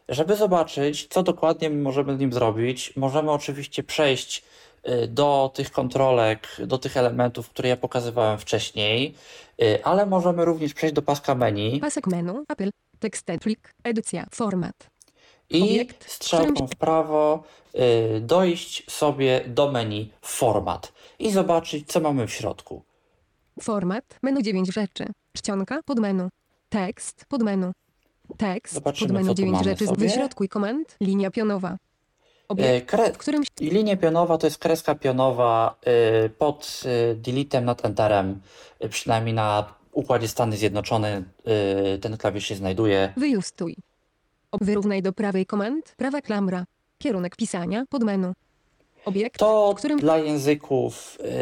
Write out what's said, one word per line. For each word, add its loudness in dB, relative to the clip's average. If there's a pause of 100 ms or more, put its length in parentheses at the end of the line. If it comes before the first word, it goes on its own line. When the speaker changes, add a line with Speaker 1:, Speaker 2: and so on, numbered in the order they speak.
Speaker 1:
Żeby 0
zobaczyć, 2
co 2
dokładnie 0
my -2
możemy 0
z -4
nim 0
zrobić, 0
możemy 0
oczywiście -4
przejść, -2 (440)
y, 0
do 2
tych -6
kontrolek, 2 (180)
do 0
tych -6
elementów, 0
które -2
ja 2
pokazywałem 0
wcześniej, -2 (460)
y, 4
ale 4
możemy 2
również 0
przejść -2
do 2
paska 0
menu. 0
Speaker 2:
Pasek -4
menu, -4
Apple, -4 (300)
tekst, -8 (160)
klik, -6 (100)
edycja, -6
format. -6 (600)
Speaker 1:
I 2
Speaker 2:
Obiekt, 0
w -20
którym -16
Speaker 1:
strzałką 0
w -12
prawo, 2 (720)
y, -2
dojść 0
sobie 2
do 2
menu -4 (120)
format -2 (260)
i 0
zobaczyć, 0
co 2
mamy 0
w -10
środku. -8 (800)
Speaker 2:
Format, -4
menu 0
dziewięć -2
rzeczy, -6 (280)
czcionka, -6
podmenu, -2 (400)
tekst, -6
podmenu, 0 (640)
tekst, -4
Speaker 1:
Zobaczymy, -4
Speaker 2:
podmenu 0
Speaker 1:
co 2
tu -2
Speaker 2:
dziewięć 0
Speaker 1:
mamy 2
Speaker 2:
rzeczy, -2
Speaker 1:
sobie. 0
Speaker 2:
wyśrodkuj -2
komend, -4
linia 0
pionowa. -2 (720)
Obiekt, 2
Speaker 1:
E, 4
kre-, 4
Speaker 2:
w -20
którym 0 (160)
Speaker 1:
i -2
linia 4
pionowa 4
to 2
jest -2
kreska 0
pionowa, 2 (500)
y, 0
pod, -4 (300)
y, -4
deletem -2
nad -2
enterem, 2 (420)
y, -6
przynajmniej -2
na 0 (180)
układzie 0
Stany -2
Zjednoczone, -2 (720)
y, -6
ten -6
klawisz -2
się -6
znajduje. 2
Speaker 2:
Wyjustuj. -2 (760)
Ob-, -4
wyrównaj 0
do -2
prawej -2
komend, -4
prawa -4
klamra, -2 (320)
kierunek -4
pisania, -4
podmenu. -2 (720)
Obiekt, -4
Speaker 1:
To 6
Speaker 2:
w -8
którym -2
Speaker 1:
dla 4
języków, -2 (240)